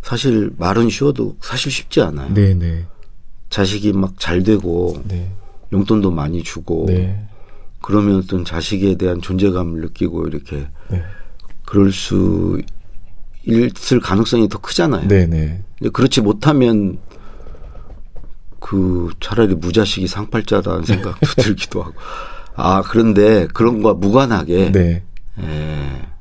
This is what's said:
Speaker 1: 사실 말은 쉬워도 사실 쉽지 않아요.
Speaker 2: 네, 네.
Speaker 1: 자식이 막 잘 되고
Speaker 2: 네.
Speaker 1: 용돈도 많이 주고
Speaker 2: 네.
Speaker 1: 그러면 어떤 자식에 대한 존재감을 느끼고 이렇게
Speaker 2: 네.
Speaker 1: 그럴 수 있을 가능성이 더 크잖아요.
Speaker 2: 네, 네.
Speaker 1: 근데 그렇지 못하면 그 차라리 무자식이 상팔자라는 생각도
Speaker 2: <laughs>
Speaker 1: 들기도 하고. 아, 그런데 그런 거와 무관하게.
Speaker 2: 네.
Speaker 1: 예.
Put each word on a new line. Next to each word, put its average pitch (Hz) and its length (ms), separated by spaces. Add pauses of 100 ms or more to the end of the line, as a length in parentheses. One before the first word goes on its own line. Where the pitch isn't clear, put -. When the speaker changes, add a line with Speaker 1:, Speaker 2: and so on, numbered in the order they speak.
Speaker 1:
사실 113 560
말은 104 320
쉬워도 120 520
사실 127 300
쉽지 - 300
않아요. 73 320
Speaker 2:
네, 98 200
네. 85 320 (640)
Speaker 1:
자식이 101 440
막 95 260
잘 90 240
되고 90 640
Speaker 2:
네. 92 260 (400)
Speaker 1:
용돈도 98 400
많이 80 320
주고 82 440
Speaker 2:
네. 95 380 (560)
Speaker 1:
그러면 101 360
어떤 92 260
자식에 90 540
대한 90 240
존재감을 90 600
느끼고 82 460
이렇게 73 400 (220)
Speaker 2:
네. 87 140 (600)
Speaker 1:
그럴 98 280
수 92 680 (840)
있을 120 560
가능성이 107 480
더 101 100
크잖아요. 123 480
Speaker 2:
네, 98 200
네. 82 360 (140)
Speaker 1:
근데 - 140
그렇지 127 300
못하면 107 760 (1600)
그 90 500 (100)
차라리 107 360
무자식이 95 520
상팔자라는 98 760
생각도 95 360 (120)
Speaker 2:
<laughs> - 100
Speaker 1:
들기도 - 420
하고. - 100 (640)
아, 95 260
그런데 104 720
그런 113 280
거와 107 140
무관하게. 95 760
Speaker 2:
네. 85 320 (380)
Speaker 1:
예. 76 600 (200)